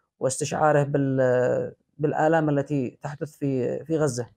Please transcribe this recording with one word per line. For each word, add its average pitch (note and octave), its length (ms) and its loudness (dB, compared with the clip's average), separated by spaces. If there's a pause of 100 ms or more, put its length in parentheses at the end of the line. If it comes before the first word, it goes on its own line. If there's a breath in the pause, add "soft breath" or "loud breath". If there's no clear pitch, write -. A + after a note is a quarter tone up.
(200 soft breath)
واستشعاره D3 600 2
بال-، B2+ 920 0 (240)
بالآلام D#3 500 2
التي C#3+ 540 -2
تحدث D3 340 -10
في، C3 480 -2
في D#3+ 140 -2
غزة. B2 280 -2 (100)